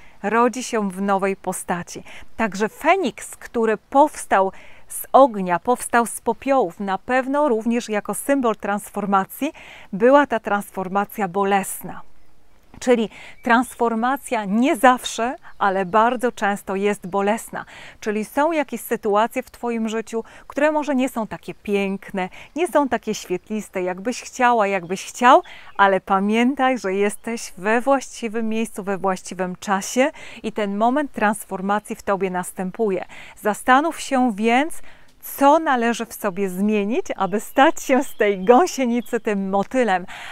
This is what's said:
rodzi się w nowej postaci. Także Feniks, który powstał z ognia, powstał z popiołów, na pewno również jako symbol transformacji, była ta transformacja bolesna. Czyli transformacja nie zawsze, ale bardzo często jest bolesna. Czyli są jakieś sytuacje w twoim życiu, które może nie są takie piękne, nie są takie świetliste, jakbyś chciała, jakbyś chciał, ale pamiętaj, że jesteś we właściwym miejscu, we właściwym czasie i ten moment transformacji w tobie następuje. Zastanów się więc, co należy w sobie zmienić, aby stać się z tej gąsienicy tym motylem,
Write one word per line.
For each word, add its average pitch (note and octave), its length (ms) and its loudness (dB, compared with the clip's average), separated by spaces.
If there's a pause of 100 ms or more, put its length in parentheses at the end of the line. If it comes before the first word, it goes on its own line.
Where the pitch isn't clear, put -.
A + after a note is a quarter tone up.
(240)
rodzi A#3 400 2
się G#3 260 -2
w F#3 120 -8
nowej G3 340 0
postaci. - 680 -6 (340)
Także G#3 320 -2
Feniks, - 640 0
który A3 420 -2
powstał G#3 760 2 (360)
z - 240 -10
ognia, G3+ 480 6
powstał A#3+ 460 0
z - 160 -10
popiołów, A#3+ 580 0
na G3 180 -2
pewno C4+ 520 0
również A#3 400 0
jako G#3 240 -2
symbol B3 420 0
transformacji, G3+ 960 -2 (420)
była C4 340 6
ta A3+ 120 -2
transformacja G3+ 880 -4
bolesna. F#3+ 760 -2 (800)
Czyli A#3+ 300 2 (340)
transformacja A#3+ 1000 0
nie A#3 300 2
zawsze, B3+ 600 2 (220)
ale G3 280 0
bardzo A3+ 460 2
często G3+ 440 -2
jest G3+ 320 -2
bolesna. G3 580 -2 (340)
Czyli G#3+ 260 -4
są D4 260 0
jakieś C#4+ 300 -4
sytuacje A3+ 640 0
w - 80 -16
twoim A#3 380 -4
życiu, A3+ 340 -6 (240)
które D4 240 2
może D4 240 0
nie B3+ 140 2
są A3 180 -6
takie - 260 -12
piękne, G3 760 -4 (260)
nie E4+ 120 0
są C#4+ 220 2
takie G#3+ 260 -4
świetliste, F#3+ 640 -6
jakbyś F#3+ 400 -4
chciała, A#3+ 460 2
jakbyś F#3+ 380 -4
chciał, C#4 380 6 (340)
ale G3 240 6
pamiętaj, A#3+ 760 2
że F#3+ 160 -4
jesteś G#3 640 -4
we G#3+ 240 0
właściwym A#3 680 -2
miejscu, A3+ 340 -4
we G3 140 -4
właściwym F#3 580 -4
czasie G3+ 560 -2 (320)
i A3 80 -4
ten G3+ 260 -4
moment C4 340 0
transformacji G#3 840 -2
w - 80 -20
tobie G3 260 0
następuje. F#3 760 -4 (360)
Zastanów C4 580 2
się B3+ 360 2
więc, A#3 460 0 (400)
co C#4+ 380 4
należy A#3+ 460 0
w - 80 -18
sobie G3 360 -2
zmienić, G#3 560 0 (100)
aby F#3+ 240 -2
stać - 440 2
się C4 200 2
z - 120 -6
tej G3+ 300 0
gąsienicy A#3+ 720 4
tym G3 300 -2
motylem, G3 560 0 (260)